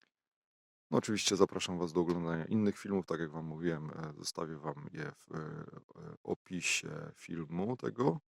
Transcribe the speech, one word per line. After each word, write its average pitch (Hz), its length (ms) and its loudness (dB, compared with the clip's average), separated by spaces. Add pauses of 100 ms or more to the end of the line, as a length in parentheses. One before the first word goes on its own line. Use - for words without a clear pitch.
(920)
No, - 80 6
oczywiście 104 380 2
zapraszam 90 420 4
was 82 140 0
do 90 80 4
oglądania 82 440 2
innych 107 340 4
filmów, 98 280 0
tak 80 140 0
jak 78 100 -2
wam 80 140 -6
mówiłem, 78 460 -2
e, 80 260 -8
zostawię 82 400 -4
wam 147 360 -6
je 143 200 -8
w, - 220 -14
e, 165 40 -2
e, - 840 -10
opisie 78 920 -2
filmu 85 600 -2
tego 135 540 2